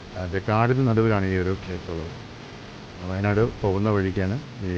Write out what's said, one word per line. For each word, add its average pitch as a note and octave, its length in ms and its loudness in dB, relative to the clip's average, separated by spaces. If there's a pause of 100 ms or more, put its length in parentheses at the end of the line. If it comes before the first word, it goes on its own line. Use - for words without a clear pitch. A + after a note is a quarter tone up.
(200)
അതിൻ്റെ F#2 300 -4
കാടിന് A#2+ 420 4
നടുവിലാണ് A2 420 4
ഈ F#2 120 4
ഒരു F#2+ 180 0
ക്ഷേത്രമുള്ളത്. E2+ 500 -8 (960)
വയനാട് G2+ 360 2 (180)
പോകുന്ന G2+ 320 2
വഴിക്കാണ് F#2+ 420 2 (300)
ഈ F2+ 100 -2